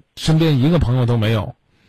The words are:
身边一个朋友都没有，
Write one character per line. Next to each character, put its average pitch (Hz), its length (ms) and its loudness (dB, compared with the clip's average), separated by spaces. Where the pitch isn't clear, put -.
身 160 240 0
边 156 180 2
一 135 120 2
个 170 100 2
朋 123 160 0
友 123 100 0
都 120 100 0
没 110 140 -2
有， 107 240 -4